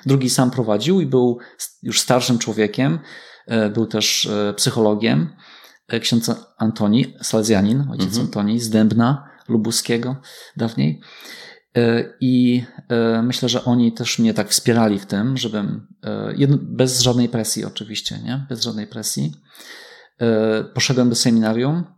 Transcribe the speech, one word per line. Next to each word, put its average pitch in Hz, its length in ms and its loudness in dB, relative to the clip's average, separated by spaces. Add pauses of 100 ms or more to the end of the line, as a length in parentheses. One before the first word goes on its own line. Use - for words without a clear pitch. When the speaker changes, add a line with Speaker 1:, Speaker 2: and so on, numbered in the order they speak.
Speaker 1:
drugi 135 240 2
sam 127 200 2
prowadził 123 500 0
i 156 60 0
był 123 320 2 (200)
s-, - 240 -14
już - 180 -4
starszym 123 380 2
człowiekiem, 113 600 0 (480)
e, 110 240 0
był 110 160 0
też, - 400 -2
e, 104 280 -2
psychologiem, 113 720 2 (600)
e, 117 120 -4
ksiądz 117 300 0 (280)
Antoni, 110 640 0
salezjanin, 110 580 2 (100)
ojciec 95 180 -2
Speaker 2:
Mhm. 107 180 -2
Speaker 1:
Antoni 107 340 -2
z 113 100 -6
Dębna 113 540 2 (240)
Lubuskiego 117 680 -2 (400)
dawniej. 135 440 -2 (760)
E, 117 280 2 (160)
i, 123 440 2 (240)
e, 117 340 2
myślę, 123 260 -2
że 123 160 -2
oni 120 280 4
też 117 260 -6
mnie 113 160 2
tak 104 140 -2
wspierali 113 500 2
w 98 80 -10
tym, 117 300 -2
żebym, 107 500 -4 (180)
e, 107 320 -6
jedno-, 139 260 4
bez 127 380 -2
żadnej 123 280 2
presji 110 360 -4
oczywiście, 107 600 -10
nie? 131 240 -6
Bez 117 140 -6
żadnej 107 240 -6
presji. 135 460 -6 (880)
E, 110 440 2
poszedłem 123 440 0
do 117 60 0
seminarium, 117 720 0 (140)